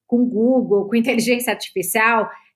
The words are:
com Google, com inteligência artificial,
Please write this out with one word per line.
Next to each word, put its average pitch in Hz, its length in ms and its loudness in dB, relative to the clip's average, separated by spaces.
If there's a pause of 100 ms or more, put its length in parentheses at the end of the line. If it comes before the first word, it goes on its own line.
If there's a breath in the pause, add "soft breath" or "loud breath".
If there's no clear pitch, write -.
com 240 200 0
Google, 202 600 0
com - 80 -4
inteligência 240 560 0
artificial, 214 800 -2 (280 loud breath)